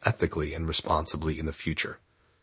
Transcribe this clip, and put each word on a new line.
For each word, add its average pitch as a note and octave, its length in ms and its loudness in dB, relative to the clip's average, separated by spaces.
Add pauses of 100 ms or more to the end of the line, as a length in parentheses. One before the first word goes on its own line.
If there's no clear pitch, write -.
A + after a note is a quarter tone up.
ethically D#2 480 2
and D#2+ 140 -2
responsibly D#2 720 0
in D#2 80 -2
the C#2+ 40 -2
future. - 460 -4 (460)